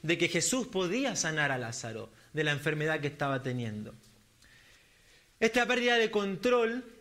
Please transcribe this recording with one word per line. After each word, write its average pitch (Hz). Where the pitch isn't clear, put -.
de 160
que 165
Jesús 208
podía 190
sanar 151
a 127
Lázaro 113
de 151
la 147
enfermedad 151
que 143
estaba 139
teniendo. 113
Esta 226
pérdida 240
de 220
control 226